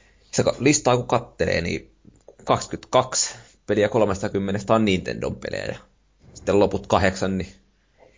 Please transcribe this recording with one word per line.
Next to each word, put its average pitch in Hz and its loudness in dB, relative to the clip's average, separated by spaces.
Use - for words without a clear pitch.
se - 2
ka-, - 2
listaa 127 4
kun 120 -6
kattelee, 90 -2
niin 87 -8
kaksikymmentäkaksi - -2
peliä 104 2
kolmestakymmenestä 101 0
on 110 4
Nintendon 67 -2
pelejä - -8
ja - -8
sitten 95 0
loput 95 0
kahdeksan, 95 2
niin 92 -8